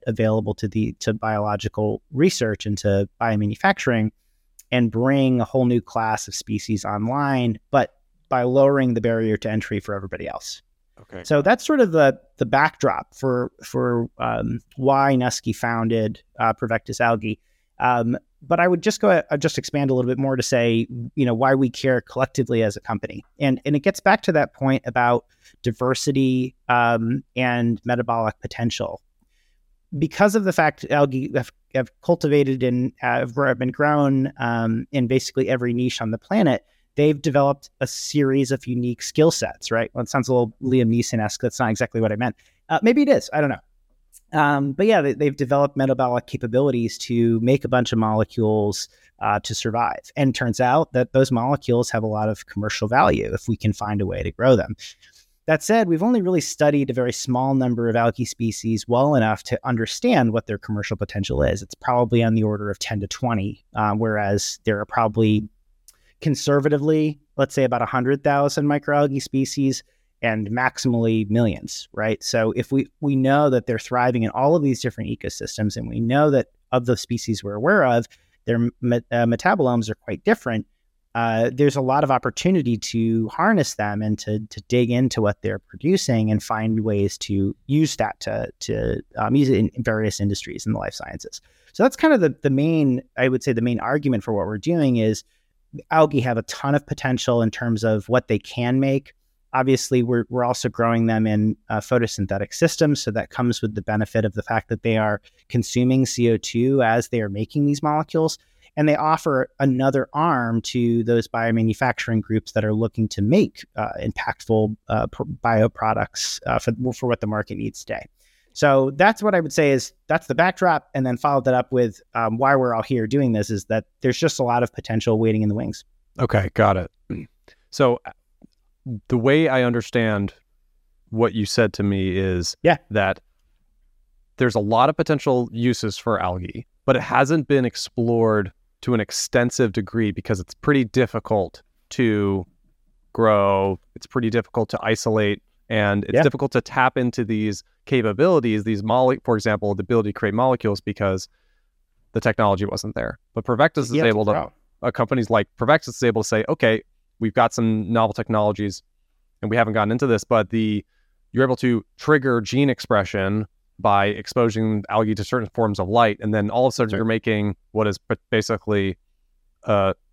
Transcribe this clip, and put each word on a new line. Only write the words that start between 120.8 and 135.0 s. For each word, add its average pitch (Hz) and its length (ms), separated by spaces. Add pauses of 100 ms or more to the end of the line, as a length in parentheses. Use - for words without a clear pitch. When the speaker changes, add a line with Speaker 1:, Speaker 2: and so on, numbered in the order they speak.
Speaker 1:
and 131 120
then 123 100
followed 139 280
that 127 100
up 123 160
with, 120 320 (140)
um, 113 220
why 135 180
we're 123 180
all 110 80
here 117 240
doing 131 240
this 107 200
is 104 160
that 110 180 (160)
there's 127 180
just 160 220
a - 20
lot 120 220
of - 80
potential 110 480
waiting 110 220
in 107 60
the 101 60
wings. - 300 (340)
Speaker 2:
Okay, 107 360
got 101 220
it. 90 140 (180)
<clears throat> - 200 (420)
So 127 300 (1080)
the 123 100
way 143 300
I 131 140
understand 113 720 (760)
what 113 240
you 107 120
said 107 280
to - 80
me 95 340
is 92 460
Speaker 1:
Yeah. 160 160 (120)
Speaker 2:
that 98 300 (1160)
there's 123 180
a 113 60
lot 113 280
of 160 80
potential 139 560